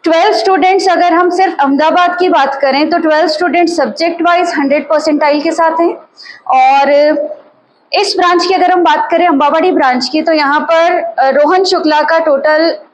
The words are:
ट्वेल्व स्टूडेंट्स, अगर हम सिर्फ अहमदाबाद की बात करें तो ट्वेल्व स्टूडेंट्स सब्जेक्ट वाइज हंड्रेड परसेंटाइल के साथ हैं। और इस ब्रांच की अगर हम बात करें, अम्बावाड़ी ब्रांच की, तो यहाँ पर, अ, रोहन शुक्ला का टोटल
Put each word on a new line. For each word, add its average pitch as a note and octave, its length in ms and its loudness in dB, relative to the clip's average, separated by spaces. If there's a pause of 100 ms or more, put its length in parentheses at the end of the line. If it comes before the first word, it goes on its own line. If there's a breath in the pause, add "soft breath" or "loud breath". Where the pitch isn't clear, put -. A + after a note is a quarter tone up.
ट्वेल्व E4 300 2
स्टूडेंट्स, F#4 540 0
अगर F4 260 2
हम F4+ 160 2
सिर्फ F#4 300 0
अहमदाबाद D#4+ 600 0
की F4+ 100 2
बात C#4 260 0
करें C#4 340 -2
तो E4+ 80 -2
ट्वेल्व D#4+ 300 0
स्टूडेंट्स E4+ 500 0
सब्जेक्ट E4 440 -4
वाइज F4 360 0
हंड्रेड D4 320 -2
परसेंटाइल D4+ 520 0
के E4 100 -2
साथ D#4+ 200 0
हैं। E4+ 240 -2 (520 loud breath)
और C4+ 440 2 (1000)
इस G4 240 -2
ब्रांच F4+ 280 2
की F#4 80 -2
अगर F4+ 180 2
हम F4+ 120 2
बात D4+ 280 0
करें, E4+ 160 2
अम्बावाड़ी D#4+ 440 0
ब्रांच C4 380 0
की, D#4 120 -2
तो D#4+ 100 -2
यहाँ D4 280 0
पर, E4 400 0
अ, - 300 -2
रोहन D4 340 2
शुक्ला D#4+ 380 0
का D#4+ 180 0
टोटल D#4 580 0 (160)